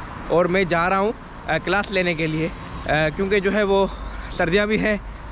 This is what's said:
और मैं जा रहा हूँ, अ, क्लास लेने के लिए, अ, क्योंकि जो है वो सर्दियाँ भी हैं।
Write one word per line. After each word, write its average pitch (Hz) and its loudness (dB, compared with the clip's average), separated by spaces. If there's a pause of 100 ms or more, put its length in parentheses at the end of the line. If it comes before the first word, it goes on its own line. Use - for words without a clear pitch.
(320)
और 170 4
मैं 185 2
जा 170 2
रहा 190 2
हूँ, 214 2 (340)
अ, 156 2
क्लास 196 0
लेने 175 0
के 160 -2
लिए, 156 -2
अ, - -4 (360)
क्योंकि 156 2
जो 190 0
है 214 2
वो 196 4 (480)
सर्दियाँ 190 2
भी 214 2
हैं। 202 2 (320)